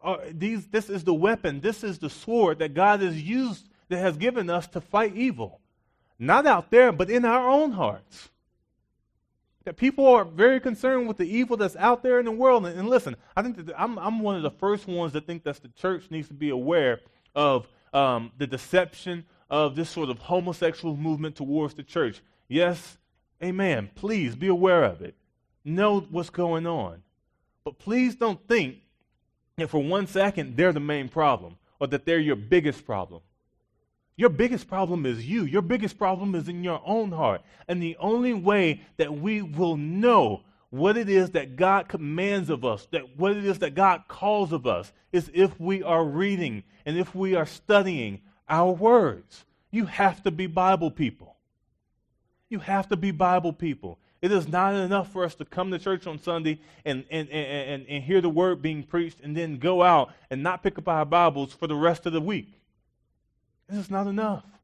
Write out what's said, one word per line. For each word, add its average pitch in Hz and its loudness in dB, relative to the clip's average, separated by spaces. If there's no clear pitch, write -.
are, 175 -6
these, 196 -6
this 214 -4
is 196 -8
the 175 2
weapon, 165 0
this 220 -4
is 190 -8
the 151 -8
sword 202 0
that 156 -4
God 196 4
has 165 -2
used, 226 -4
that 180 -4
has 175 0
given 214 -2
us 175 -4
to 175 -10
fight 202 0
evil. 175 -4
Not 190 4
out 214 2
there, 240 8
but 175 -2
in 240 2
our 247 2
own 285 4
hearts. 127 -6
That 170 -14
people 269 4
are 240 10
very 208 4
concerned 254 0
with 214 -6
the 185 -2
evil 240 -2
that's 208 -2
out 240 2
there 254 2
in 247 2
the 226 -4
world. 240 4
And, 175 -8
and 202 -4
listen, 233 0
I 196 2
think 240 -8
that 165 -16
the, 156 -10
I'm, 214 -4
I'm 214 -4
one 202 -2
of 175 -6
the 147 -2
first 202 -2
ones 175 -4
that 151 -8
think 170 -10
that - -8
the - -20
church 185 -6
needs 156 -10
to - -20
be 147 -4
aware 131 0
of, 139 2
um, 123 0
the 139 -4
deception 170 -4
of 147 0
this 160 -6
sort 156 -6
of 120 -8
homosexual 170 -2
movement 156 -4
towards 147 -4
the 147 -16
church. 135 -4
Yes, 170 -2
amen. 180 -2
Please 185 -4
be 143 -6
aware 180 4
of 90 0
it. 82 -16
Know 196 0
what's 170 -6
going 170 -2
on. 101 -6
But 147 -12
please 247 0
don't 214 -2
think 170 0
that 160 -4
for 151 0
one 185 -2
second 190 -2
they're 175 4
the 151 -2
main 143 -4
problem 113 0
or 143 -2
that 135 -6
they're 165 2
your 151 0
biggest 143 0
problem. 90 -8
Your 233 4
biggest 226 -2
problem 180 -2
is 117 -4
you. 196 -2
Your 156 0
biggest 202 -2
problem 190 -2
is 160 -4
in 175 -8
your 175 -4
own 214 -2
heart. 131 0
And 175 -4
the 165 -6
only 240 0
way 190 2
that 147 -2
we 208 -2
will 165 -2
know 165 2
what 180 0
it 226 -2
is 190 4
that 135 -6
God 185 2
commands 175 -4
of 131 -4
us, 110 -4
that 135 -8
what 196 0
it 208 -4
is 190 -2
that 143 -4
God 185 2
calls 202 -2
of 139 -4
us, 90 -2
is 170 -2
if 180 2
we 185 -4
are 165 2
reading 160 -2
and 151 -4
if - -4
we 190 -2
are 160 2
studying 165 0
our 170 4
words. 180 2
You 214 -2
have 185 0
to 196 -2
be 175 -4
Bible 175 2
people. - -6
You 214 -8
have 190 -2
to 202 0
be 190 -2
Bible 180 2
people. 131 -6
It 185 0
is 165 0
not 185 2
enough 190 -2
for 185 -2
us 165 -4
to 156 -14
come 185 -6
to 175 -4
church 185 -4
on 156 -10
Sunday 160 -4
and, 135 -6
and, 160 -6
and, 139 -6
and, 139 -10
and 143 -8
hear 180 2
the 170 2
word 170 0
being 151 -6
preached 170 -6
and 147 -8
then 160 -6
go 175 2
out 170 6
and 135 -6
not 180 -4
pick 190 -2
up 165 -6
our 156 0
Bibles 143 2
for - -6
the 151 -4
rest 160 2
of 170 -4
the 160 -2
week. 175 -6
This 196 -8
is 196 -8
not 196 -2
enough. 202 -4